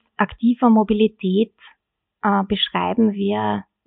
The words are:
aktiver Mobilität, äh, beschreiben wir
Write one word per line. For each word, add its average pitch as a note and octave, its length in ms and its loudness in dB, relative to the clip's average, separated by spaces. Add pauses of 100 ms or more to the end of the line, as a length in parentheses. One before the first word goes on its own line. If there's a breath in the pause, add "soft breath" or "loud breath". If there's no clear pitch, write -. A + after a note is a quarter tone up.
(180)
aktiver A#3 520 0
Mobilität, G#3+ 840 0 (680)
äh, G3+ 260 0
beschreiben G3 680 -2
wir G#3 500 -4 (240)